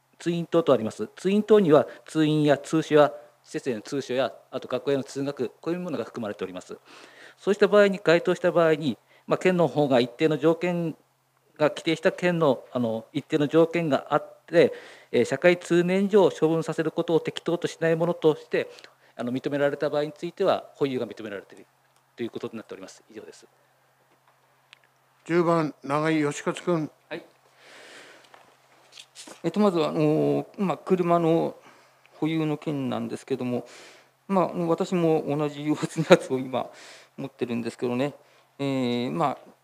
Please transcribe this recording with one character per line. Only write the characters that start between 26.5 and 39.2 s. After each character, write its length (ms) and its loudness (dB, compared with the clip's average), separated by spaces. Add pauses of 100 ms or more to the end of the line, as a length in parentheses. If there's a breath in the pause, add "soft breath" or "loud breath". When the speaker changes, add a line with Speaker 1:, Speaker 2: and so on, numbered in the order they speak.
Speaker 2:
君。 260 -2 (200)
Speaker 3:
は 60 -10
い。 80 -14 (2250 loud breath)
え 60 -4
っ 20 -4
と、 100 -4
ま 100 4
ず 80 -2
は、 100 0
あ 40 -4
の 520 2
ー、 20 -14 (100)
ま 180 -2
あ、 40 -8
車 400 0
の 380 0 (580 soft breath)
保 140 -2
有 180 -2
の 100 -2
件 320 -6
な 100 -4
ん 100 -6
で 100 -8
す 80 -18
け 100 -2
ど 80 -8
も、 220 -4 (600 loud breath)
ま 160 2
あ、 40 0 (200)
私 280 -2
も 340 2
同 220 -2
じ 160 -10
よ 80 0
う 260 -6
な 100 -2
や 60 12
つ 160 -4
を 60 -2
今 320 -6 (480 loud breath)
持 80 -10
っ 40 -12
て 140 -6
る 120 -6
ん 60 -4
で 60 -4
す 80 -10
け 100 -6
ど 80 -2
ね。 200 -2 (460 soft breath)
え 40 -4
ー、 480 -2
ま 280 -2